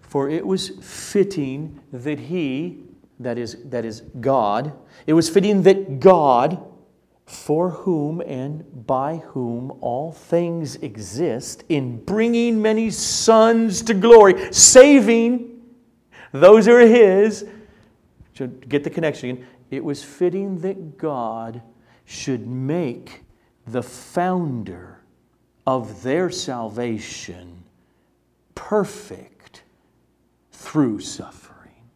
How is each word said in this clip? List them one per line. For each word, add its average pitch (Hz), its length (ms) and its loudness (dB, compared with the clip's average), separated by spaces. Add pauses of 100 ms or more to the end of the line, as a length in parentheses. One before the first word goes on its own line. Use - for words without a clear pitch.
"For 139 280 -6
it 160 160 -6
was 190 240 -6
fitting 156 1080 -6 (140)
that 139 260 -8
he," 151 640 -8 (380)
that 120 160 -8
is, 117 200 -12 (120)
that 120 160 -8
is 110 160 -12 (180)
God, 127 540 -2 (340)
"it 156 60 2
was 160 160 2
fitting 196 340 0
that 190 380 2
God, 156 600 4 (640)
for 165 440 -4
whom 160 520 -6
and 139 640 -14
by 139 320 -6 (100)
whom 123 520 -8
all 135 320 -8
things 170 640 -6
exist, 110 920 -10
in 127 340 -6
bringing 233 580 -2
many 220 280 0
sons 226 920 2
to 226 100 -2
glory, 202 580 8
saving 240 1120 6 (720)
those 190 320 8
who 240 80 6
are 240 80 8
his." 214 640 6 (880)
So 131 140 -10
get 143 360 -6
the 160 60 -6
connection 151 400 -6
again. 127 180 -12 (240)
It 131 140 -10
was 139 180 -8
fitting 185 560 -6
that 180 380 -10
God 117 640 -8 (440)
should 120 420 -10
make 131 760 -8 (440)
the 117 160 -8
founder 160 1160 -8 (680)
of 110 340 -6
their 165 300 -4
salvation 107 1300 -12 (920)
perfect - 1080 -8 (880)
through 123 480 -4
suffering. - 840 -20 (120)